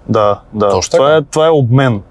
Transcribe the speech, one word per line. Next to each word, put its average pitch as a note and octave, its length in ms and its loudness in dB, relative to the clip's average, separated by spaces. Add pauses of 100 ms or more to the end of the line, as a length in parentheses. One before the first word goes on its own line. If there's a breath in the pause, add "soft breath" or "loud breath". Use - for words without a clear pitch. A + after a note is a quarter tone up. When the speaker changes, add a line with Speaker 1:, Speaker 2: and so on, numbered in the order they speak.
Speaker 1:
Да, G#2 320 0 (120)
да. G#2 160 -2
Speaker 2:
Точно F#2 220 -2
Speaker 1:
Това C#3 160 2
Speaker 2:
така. D#3 100 2
Speaker 1:
е, D#3 60 0
това D#3 240 -2
е E3 40 2
обмен. B2+ 600 0